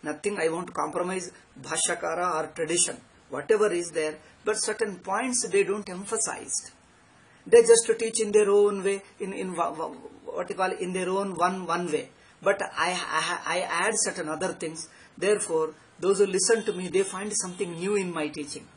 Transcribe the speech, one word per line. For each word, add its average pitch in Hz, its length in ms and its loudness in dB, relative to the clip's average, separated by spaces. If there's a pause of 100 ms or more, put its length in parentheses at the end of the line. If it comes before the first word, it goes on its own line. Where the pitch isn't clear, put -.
nothing, 190 360 -4
I 160 100 2
won't 175 240 -6
compromise 175 580 -4 (300)
Bhashyakara 165 760 -2
or 156 180 -2
tradition, 165 440 0 (320)
whatever 202 420 2
is 170 200 -4
there, 156 240 -2 (280)
but 208 140 0
certain 214 400 -2
points 226 500 -2
they 196 160 4
don't 202 260 -2
emphasize. - 800 -6 (760)
They 233 140 10
just 226 360 8
teach 226 220 -2
in 208 120 0
their 208 180 6
own 202 340 6
way, 196 180 0 (180)
in, 196 140 -6
in 185 220 -6
wa-, 165 160 0
wa-, 160 240 -8 (300)
what 180 240 -6
you 196 60 -6
call, 185 160 0
in 185 220 -6
their 185 160 -2
own 190 260 -2
one, 180 300 0
one 170 260 -2
way. 139 180 -2 (320)
But 196 200 2
I, 170 320 -2
I, 170 640 -2
I 185 40 0
add 180 340 0
certain 175 340 -2
other 156 240 -2
things. 160 340 -8 (300)
Therefore, 170 560 0 (260)
those 185 200 2
who 202 60 8
listen 190 400 2
to 208 80 -2
me, 185 140 -4
they 185 160 2
find 196 300 -6
something 180 420 -4
new 190 200 -2
in 185 180 -2
my 151 140 -2
teaching. 147 500 -10